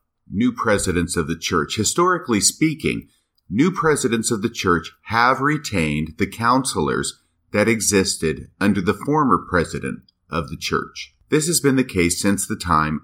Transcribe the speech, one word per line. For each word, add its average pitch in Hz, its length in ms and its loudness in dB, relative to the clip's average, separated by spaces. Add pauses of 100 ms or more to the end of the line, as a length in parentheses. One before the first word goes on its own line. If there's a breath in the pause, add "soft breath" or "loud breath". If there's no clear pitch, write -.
(320)
new 120 200 0
presidents 95 680 0
of 82 100 -2
the 82 80 -4
church. - 400 -2
Historically 175 640 0
speaking, - 680 -2 (420)
new 139 220 2
presidents 127 580 0
of 104 140 -2
the 117 60 -2
church 87 420 0 (140)
have 120 360 2
retained 82 760 -2
the 98 80 2
counselors 104 920 0 (320)
that 104 160 2
existed 95 840 0 (100)
under 101 180 4
the 95 140 2
former 139 560 0
president 71 520 -2 (280)
of 78 200 -4
the 82 80 -10
church. - 580 -6 (140)
This 151 180 2
has 170 120 0
been 135 180 2
the 131 60 4
case 87 380 0
since 101 240 0
the 107 100 -6
time 78 480 0